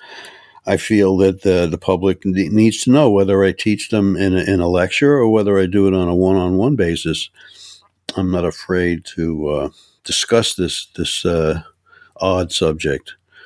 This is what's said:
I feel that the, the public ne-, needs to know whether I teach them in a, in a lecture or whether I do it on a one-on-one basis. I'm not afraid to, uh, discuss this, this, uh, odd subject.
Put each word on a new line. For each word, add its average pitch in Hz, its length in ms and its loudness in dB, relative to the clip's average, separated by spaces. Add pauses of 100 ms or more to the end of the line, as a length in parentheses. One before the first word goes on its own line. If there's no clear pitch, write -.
(680)
I 98 120 0
feel 98 400 2
that 95 240 2
the, 90 280 2
the 85 80 -4
public 92 460 -2
ne-, 92 240 -2
needs 110 360 2
to 127 60 2
know 139 180 4
whether 98 360 2
I 95 80 2
teach - 380 -4
them 98 260 0
in 95 200 0
a, 90 60 0
in 98 180 0
a 87 80 0
lecture 92 480 2
or 117 140 2
whether 101 300 2
I 95 60 2
do 98 200 2
it 95 80 2
on 90 140 0
a 87 60 0
one-on-one 92 600 2
basis. 85 560 -4 (840)
I'm 95 160 -2
not 90 120 -2
afraid 87 600 -2 (120)
to, 80 320 -4
uh, 71 200 -4 (340)
discuss - 540 -2
this, 87 300 -6 (100)
this, - 280 -6
uh, 82 380 -2 (540)
odd 92 360 -2
subject. 78 600 -4 (320)